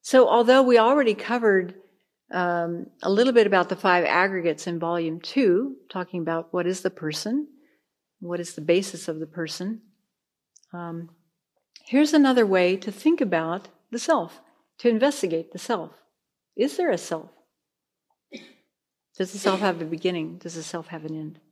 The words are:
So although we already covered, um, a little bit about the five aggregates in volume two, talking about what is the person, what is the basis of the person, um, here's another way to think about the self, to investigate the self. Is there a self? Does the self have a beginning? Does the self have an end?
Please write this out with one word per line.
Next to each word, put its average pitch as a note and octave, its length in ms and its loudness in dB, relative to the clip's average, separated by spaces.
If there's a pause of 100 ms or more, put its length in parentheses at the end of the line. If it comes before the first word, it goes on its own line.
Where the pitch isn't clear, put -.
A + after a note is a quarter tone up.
So C4 260 6
although A#3+ 340 6
we B3 160 6
already A#3 360 4
covered, G3+ 600 0 (560)
um, F3 600 -4 (120)
a F#3 80 -2
little A#3+ 220 2
bit A3+ 140 6
about F#3+ 220 2
the F#3 80 -4
five F3+ 280 2
aggregates F3 600 0
in E3+ 120 -6
volume E3+ 420 -4
two, B3+ 560 0 (120)
talking F3+ 340 -8
about E3 300 -6
what F3 140 -2
is F#3 160 -4
the F#3 80 -2
person, G#3+ 580 -6 (720)
what F3 200 -8
is E3+ 140 -12
the E3 60 -12
basis F3 460 0
of D#3 140 -6
the D#3+ 60 -8
person, F3+ 560 -8 (920)
um, E3+ 380 -12 (720)
here's D4 280 2
another C4 340 6
way F#3 300 4
to G3 140 -8
think D#4+ 300 0
about F3 480 -2 (240)
the A#3+ 60 -8
self, A#3 420 -2 (380)
to A#3+ 100 2
investigate G#3+ 640 0
the F#3 60 -16
self. E3+ 340 -6 (640)
Is C#4 200 -2
there F4 140 0
a F3+ 80 0
self? D#3+ 320 -8 (1900)
Does F#3 160 -8
the G3+ 60 -14
self F#3+ 220 -2
have F3+ 200 -2
a E3 40 -6
beginning? E3+ 540 -6
Does E3+ 180 -16
the D#3+ 60 -12
self D#3+ 260 -12
have D#3 160 -14
an D#3 100 -10
end? D#3 240 -12 (140)